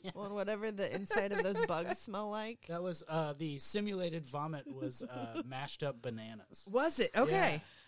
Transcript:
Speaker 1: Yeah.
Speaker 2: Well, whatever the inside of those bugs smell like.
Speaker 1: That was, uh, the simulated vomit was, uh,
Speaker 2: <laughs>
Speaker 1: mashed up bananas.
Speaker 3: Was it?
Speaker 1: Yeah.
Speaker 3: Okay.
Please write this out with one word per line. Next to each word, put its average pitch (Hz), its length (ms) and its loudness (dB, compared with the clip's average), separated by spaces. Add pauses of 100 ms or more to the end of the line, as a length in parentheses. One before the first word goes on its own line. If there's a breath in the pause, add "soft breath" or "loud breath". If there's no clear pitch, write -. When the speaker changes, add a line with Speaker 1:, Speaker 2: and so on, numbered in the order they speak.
Speaker 1:
Yeah. 185 100 -4
Speaker 2:
Well, 202 200 -6
whatever 208 360 0
the 196 240 -2
inside 202 380 2
of 392 100 2
those 427 240 2
bugs - 320 0
smell 208 320 -4
like. 214 380 -6
Speaker 1:
That 170 140 -2
was, 180 260 -2
uh, 156 280 0
the 147 220 -2
simulated 180 680 0
vomit 147 460 -4
was, 277 300 -6
uh, - 400 -6
Speaker 2:
<laughs> - 40 -6
Speaker 1:
mashed 131 360 -6
up 131 200 -2
bananas. 110 680 -8
Speaker 3:
Was 269 300 4
it? 185 140 6
Speaker 1:
Yeah. 226 80 8
Speaker 3:
Okay. 294 400 6 (260 loud breath)